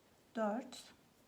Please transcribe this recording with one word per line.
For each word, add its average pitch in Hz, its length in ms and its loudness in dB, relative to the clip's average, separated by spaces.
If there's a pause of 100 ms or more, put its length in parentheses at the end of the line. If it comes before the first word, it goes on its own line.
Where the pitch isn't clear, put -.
(360)
dört. 220 580 0 (340)